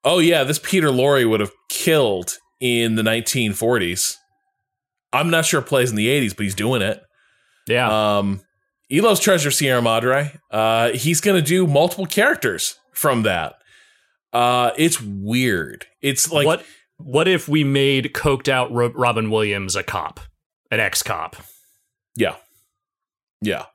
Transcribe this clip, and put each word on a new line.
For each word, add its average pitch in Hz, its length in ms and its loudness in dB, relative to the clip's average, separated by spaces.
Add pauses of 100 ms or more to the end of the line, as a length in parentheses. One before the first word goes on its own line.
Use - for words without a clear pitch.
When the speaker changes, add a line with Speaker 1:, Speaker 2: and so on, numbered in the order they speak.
Speaker 1:
"Oh 165 140 4
yeah, 165 260 4
this 147 140 -4
Peter 165 300 0
Lorre 131 400 4
would 110 120 2
have 101 120 -4 (160)
killed 113 680 0 (240)
in 117 360 0
the 110 60 0
nineteen 110 500 0
forties." 95 640 -2 (960)
I'm 151 180 0
not 165 160 2
sure 156 140 0
it 127 60 -12
plays 127 240 0
in 107 60 -6
the 107 120 0
eighties, 131 260 0
but 104 100 -6
he's 95 100 -4
doing 107 280 -2
it. 104 180 -4 (680)
Speaker 2:
Yeah. 107 500 2
Speaker 1:
Um, 101 240 -2 (460)
he 143 120 0
loves 208 200 4
Treasure 165 300 2
Sierra 131 320 0
Madre. 123 500 0 (180)
Uh, 113 420 2
he's 135 280 0
gonna 190 220 2
do 175 240 2
multiple 170 400 2
characters 202 720 -2 (140)
from 127 300 0
that. 87 320 -2 (760)
Uh, 120 440 2
it's 156 240 0
weird. 101 840 -4 (160)
It's 139 280 -2
like, 147 160 0
Speaker 2:
What, 165 180 0 (340)
what 156 280 0
if 185 220 0
we 151 160 2
made 139 480 0
coked 135 360 -2
out 127 220 0
Ro-, 120 240 0
Robin 113 360 0
Williams 101 460 -2
a 95 60 -4
cop, - 380 -8 (500)
an 113 80 -2
ex-cop? 92 580 -4 (800)
Speaker 1:
Yeah. 101 220 -4 (1040)
Yeah. 202 240 -4 (100)